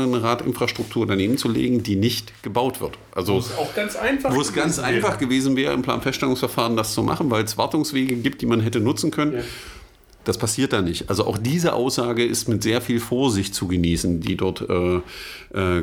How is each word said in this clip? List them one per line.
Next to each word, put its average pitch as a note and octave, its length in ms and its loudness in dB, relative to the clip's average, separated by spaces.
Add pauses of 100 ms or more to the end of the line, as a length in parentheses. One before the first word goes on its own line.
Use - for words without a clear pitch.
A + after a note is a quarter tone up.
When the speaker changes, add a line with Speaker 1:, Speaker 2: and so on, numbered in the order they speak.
Speaker 1:
eine B2 180 2
Radinfrastruktur A#2 840 -2
daneben G2+ 300 2
zu C3+ 100 -2
legen, B2 360 2
die G#2+ 120 0
nicht - 380 0 (100)
gebaut B2 380 -2
wird. D2 160 -8 (180)
Also F#2+ 200 0
Speaker 2:
Wo F#2 40 4
es - 180 -6
auch D3 180 -6
ganz G#3 200 -4
einfach C4+ 400 0
Speaker 1:
wo - 60 2
es - 100 -2
ganz E3 240 0
Speaker 2:
gewesen - 180 -2
wäre. A#2+ 120 2
Speaker 1:
einfach F#3 120 0
gewesen C3 380 2
wäre, C#3 180 0
im C3 100 0
Planfeststellungsverfahren B2+ 920 0
das A2 180 0
zu - 80 0
machen, C#3 300 2
weil A2 140 2
es A2 120 -6
Wartungswege C3 600 0
gibt, C3+ 240 -2
die B2+ 40 -2
man A#2 140 4
hätte A2 220 2
nutzen C#3 280 2
können. D3+ 260 0
Speaker 2:
Ja. A#2+ 40 -2 (840)
Speaker 1:
Das G#2+ 140 0
passiert B2+ 340 0
da G#2+ 120 2
nicht. E2+ 260 -2
Also G2+ 160 2
auch - 140 -2
diese D#3 340 2
Aussage A#2+ 500 0
ist A2+ 240 -2
mit G#2 140 2
sehr A2 180 2
viel A#2 200 0
Vorsicht A2+ 560 0
zu G2 120 -4
genießen, F2 540 2
die E2+ 160 -2
dort, F#2+ 240 -2
äh, F2+ 360 2
äh, - 840 -2